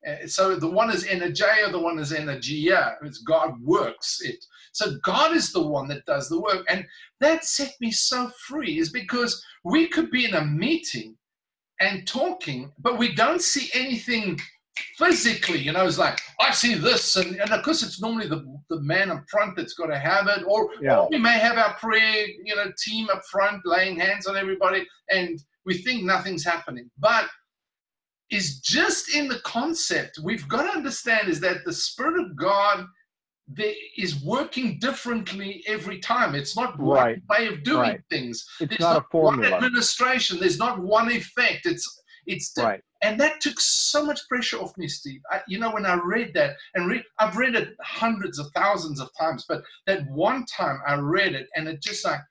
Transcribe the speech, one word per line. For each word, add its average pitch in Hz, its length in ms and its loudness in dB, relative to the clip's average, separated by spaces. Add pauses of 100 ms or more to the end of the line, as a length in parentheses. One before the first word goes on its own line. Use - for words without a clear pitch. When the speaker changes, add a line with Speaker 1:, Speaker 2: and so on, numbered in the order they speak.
Speaker 1:
Uh, 147 180 -8
so 190 300 2
the 165 120 -2
one 208 220 2
is - 160 -2
energeia, 196 680 2
the 180 80 -2
one 165 200 -2
is 147 120 -4
energia. 151 920 0
It's 139 160 -14
God 156 420 2
works - 600 0
it. - 200 -8 (300)
So - 300 -2
God 294 320 4
is - 180 0
the 180 80 2
one 139 280 0
that 143 160 -8
does 139 220 -2
the 165 140 -2
work. 196 280 0
And 185 140 0 (360)
that 320 260 4
set 269 340 -4
me 233 120 -2
so 247 380 0 (180)
free, 247 320 -4
is 330 100 0
because 240 520 -4 (220)
we 302 240 4
could - 220 0
be 247 160 2
in 214 80 -2
a 156 100 2
meeting 170 720 -2 (640)
and 196 280 0
talking, 156 720 -4
but 240 180 0
we 233 160 2
don't 277 300 2
see 254 320 0
anything 226 640 -2 (580)
physically, 226 640 2
you 139 140 -2
know, 190 120 4
it's 156 120 2
like, 151 220 2 (200)
"I 262 120 4
see 240 240 2
this," 196 420 2
and, 185 220 0
and 208 120 0
of 214 120 2
course 320 200 2
it's 190 180 -8
normally 226 260 -2
the, 147 160 -4 (260)
the 156 100 -4
man 180 320 0
up 147 180 -6
front 208 280 0
that's - 160 -8
gotta 156 260 -4
have 190 300 2
it, 202 180 0
or, - 220 4 (120)
Speaker 2:
Yeah. - 180 6
Speaker 1:
or 302 120 4
we 302 80 2
may 233 180 6
have 226 200 4
our 208 160 4
prayer, 220 520 2 (180)
you 208 120 -4
know, 202 160 -2 (100)
team 220 300 -4
up 190 180 0
front 202 360 0
laying 180 340 2
hands 190 260 0
on 196 120 -4
everybody, 190 500 0 (220)
and 180 280 0 (280)
we 185 120 -2
think 233 260 -2
nothing's 185 420 0
happening. 160 520 -4
But 214 300 4 (1000)
it's 190 300 -2
just 359 540 0
in 294 140 0
the 240 120 -4
concept, 247 840 -4
we've 170 240 -4
gotta 269 240 0
understand 240 560 0
is 151 140 -2
that 180 240 0
the 175 80 -4
Spirit 320 520 -2
of 180 120 -14
God 196 480 2 (680)
there 214 200 -2 (240)
is 156 260 -4
working 226 560 -2
differently 196 880 -6
every 190 320 -6
time. 226 360 0
It's 143 200 -4
not 233 240 -4
one 139 180 4
Speaker 2:
Right. 117 320 4
Speaker 1:
way 220 180 2
of 175 160 -8
doing 277 180 2
Speaker 2:
Right. 110 280 0
Speaker 1:
things. 120 360 -8 (160)
Speaker 2:
It's 156 80 -4
Speaker 1:
There's - 100 -6
Speaker 2:
not 170 120 4
a - 80 6
Speaker 1:
not - 140 -12
one 160 200 6
Speaker 2:
formula. 104 240 2
Speaker 1:
administration. 247 840 2
There's 175 200 2
not 226 200 0
one 214 320 4
effect. 226 540 0
It's, - 200 -2 (420)
it's - 260 -8
di-, - 100 0
Speaker 2:
Right. 110 200 0 (180)
Speaker 1:
and 214 180 0
that 302 220 2
took - 180 -2
so - 460 2
much 294 240 -2
pressure 240 300 -2
off 185 180 -8
me, 170 100 -6
Steve. 135 320 -10 (100)
I, 190 200 -2
you 190 100 -4
know, 226 120 -2
when 208 140 -4
I 180 100 2
read 196 400 -2
that, 180 200 2 (200)
and 175 120 0
re-, 233 160 -2 (160)
I've 214 160 2
read 247 200 0
it - 260 -4
hundreds 196 580 -4
of 147 160 -8
thousands 170 460 0
of 127 80 -10 (100)
times, 160 300 -2
but 151 120 -4 (240)
that 170 220 0
one 202 380 0
time 151 420 -4
I 143 80 2
read 165 400 0
it, 131 220 -10
and 156 100 -6
it 151 140 -10
just - 240 -6
like 147 260 -2